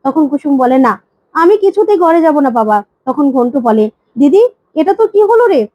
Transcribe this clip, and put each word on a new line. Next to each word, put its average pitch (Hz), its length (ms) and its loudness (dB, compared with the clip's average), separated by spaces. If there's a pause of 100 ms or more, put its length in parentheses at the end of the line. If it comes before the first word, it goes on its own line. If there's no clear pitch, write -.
তখন 285 240 -2
কুসুম 277 300 -4
বলে, 254 200 0
"না, 247 240 0 (320)
আমি 339 240 2
কিছুতেই 392 400 0
ঘরে 330 240 2
যাব 311 180 0
না, 277 100 0
বাবা।" 214 340 -2 (220)
তখন 277 260 -2
ঘন্টু 247 280 -2
বলে, 220 320 0 (260)
"দিদি, 302 300 2 (280)
এটা 311 180 0
তো 415 140 0
কি 403 140 0
হলো 453 260 2
রে?" 262 280 0